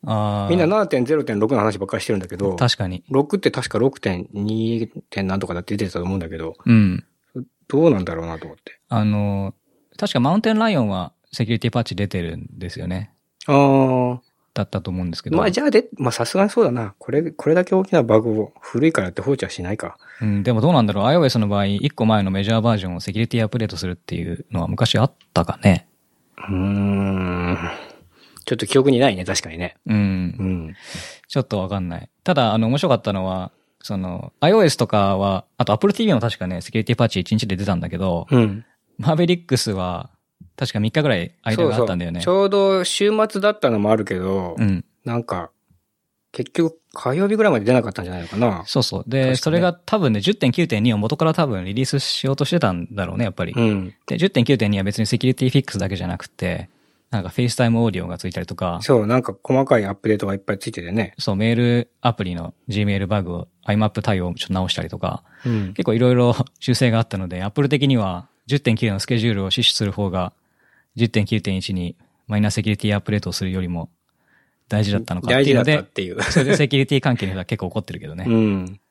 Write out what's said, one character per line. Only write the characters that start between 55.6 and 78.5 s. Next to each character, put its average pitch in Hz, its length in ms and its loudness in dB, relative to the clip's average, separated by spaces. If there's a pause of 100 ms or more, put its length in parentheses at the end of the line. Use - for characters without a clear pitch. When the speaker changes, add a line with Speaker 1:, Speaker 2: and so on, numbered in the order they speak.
Speaker 1:
ッ - 40 -4
ク - 80 -12
ス 104 60 -2
だ 92 100 -2
け 98 60 -4
じ 90 80 -6
ゃ 90 40 -6
な 90 100 -6
く - 120 -14
て、 87 400 -6 (400)
な 110 120 -2
ん - 20 -6
か 92 60 -8
FaceTime 120 500 2
オ 117 100 2
ー - 20 -4
デ 92 100 -4
ィ 87 40 -6
オ - 20 -8
が 87 100 -8
つ - 100 -8
い 90 40 -6
た 90 100 -8
り 87 40 -6
と 87 100 -10
か。 87 260 -4
Speaker 2:
そ 120 200 4
う、 101 60 -2
な 120 100 2
ん 127 60 2
か 98 180 -8
細 135 240 0
か 127 140 4
い 101 60 -2
ア 98 60 -6
ッ 101 40 -6
プ - 140 -4
デ 107 60 4
ー - 20 -4
ト 101 100 -4
が 98 60 -2
い 98 40 -4
っ - 20 -6
ぱ - 140 -6
い 98 60 -6
つ - 80 -10
い - 40 -8
て - 100 -12
て 87 100 -10
ね。 107 260 -2
Speaker 1:
そ - 160 -4
う、 - 20 -2
メ 110 180 2
ー - 20 2
ル 120 360 2 (100)
ア 120 120 2
プ 101 120 -4
リ 90 100 -6
の 82 180 -8 (140)
Gmail 101 400 0
バ 101 160 -2
グ 87 100 -6
を、 87 140 -8 (160)
ア 104 100 0
イ 104 40 2
マ 107 100 2
ッ - 40 2
プ 107 100 -6
対 98 200 0
応 90 80 -4
を 87 60 -6
ち - 80 -8
ょ - 20 -8
っ - 20 -18
と 95 60 -2
直 92 160 0
し - 60 -2
た 87 80 -4
り 85 60 -8
と 90 100 -10
か、 - 240 -6 (220)
Speaker 2:
う 127 40 -2
ん。 107 240 -2
Speaker 1:
結 139 100 -4
構 120 100 2
い 113 60 2
ろ 123 120 6
い 127 40 4
ろ 120 200 4 (240)
修 123 160 0
正 123 160 2
が 113 80 2
あ 113 40 2
っ - 40 -4
た 101 100 -8
の 92 100 -6
で、 90 160 -8
Apple 131 260 0
的 139 180 2
に 135 100 4
は 92 300 -4 (180)
十 139 140 -2
点 117 160 0
九 110 160 0
の 98 80 -2
ス - 80 -6
ケ 123 100 0
ジ 113 120 0
ュ - 20 0
ー - 40 0
ル 98 100 -2
を 95 60 -2
死 - 80 -2
守 117 100 2
す - 160 -2
る 98 60 -2
方 101 180 -2
が、 90 240 -4 (640)
十 117 140 2
点 107 160 0
九 107 160 -2
点 98 160 -2
一 92 160 -6
に 87 220 -4 (320)
マ 107 100 -2
イ 104 40 2
ナ 107 80 2
ー - 20 -4
セ 107 120 -2
キ 107 60 0
ュ 107 40 2
リ 101 40 -2
テ 107 120 -4
ィ 101 60 2
ア 101 40 0
ッ - 20 -10
プ - 100 -6
デ 104 60 2
ー - 40 2
ト - 80 -6
を 87 40 -6
す - 100 -4
る 92 80 -2
よ 92 100 -2
り 90 60 -4
も 85 220 -6 (800)
大 107 160 2
事 101 80 0
だ 101 80 0
っ - 20 -6
た 90 140 -6
の 90 60 -2
か - 60 -2
っ 127 160 4
て 139 60 2
い 135 40 6
う - 20 6
の 113 80 4
で、 147 100 2
Speaker 2:
大 - 20 4
事 - 20 2
だ - 40 0
っ - 20 -12
た - 60 -18
っ - 20 -20
て - 120 -6
い 90 80 -6
う。 85 100 -6
Speaker 1:
そ - 180 2
れ 131 60 2
で 139 100 2
セ 143 120 2
キ 135 100 0
ュ - 20 4
リ 135 80 2
テ 143 100 2
ィ 127 40 2
関 127 160 0
係 - 80 -4
の 95 80 -4
人 95 60 -6
は 90 60 -8
結 - 160 -4
構 92 60 -6
怒 98 120 -4
っ - 40 -8
て - 100 -12
る 82 60 -10
け - 80 -14
ど 78 80 -12
ね。 92 120 -8
Speaker 2:
う 120 40 0
ん。 101 480 0 (120)